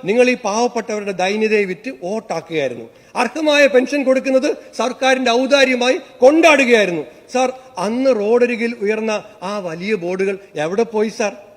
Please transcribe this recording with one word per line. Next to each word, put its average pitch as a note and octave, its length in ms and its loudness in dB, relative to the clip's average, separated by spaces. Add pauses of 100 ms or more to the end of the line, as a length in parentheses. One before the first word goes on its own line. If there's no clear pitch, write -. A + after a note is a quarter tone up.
നിങ്ങൾ B3 260 2
ഈ B3 40 0
പാവപ്പെട്ടവരുടെ A3 760 -4
ദൈന്യതയെ G#3 520 0
വിറ്റ് F#3 280 -8 (100)
വോട്ടാക്കുകയായിരുന്നു. E3 840 -6 (320)
അർഹമായ C#4+ 500 2
പെൻഷൻ C4 380 0
കൊടുക്കുന്നത് C4 520 0 (200)
സർക്കാരിന്റെ B3+ 540 0
ഔദാര്യമായി C4 720 2 (180)
കൊണ്ടാടുകയായിരുന്നു B3 840 4 (300)
സാർ. B3+ 200 0 (260)
അന്ന് A#3+ 380 0
റോഡരികിൽ A#3 640 0
ഉയർന്ന G#3+ 440 -4 (180)
ആ G3+ 160 -6
വലിയ F3+ 360 -6
ബോർഡുകൾ F#3+ 440 -4 (180)
എവിടെ E3+ 260 -2
പോയി A3 260 -2
സാർ? G#3 280 -6 (200)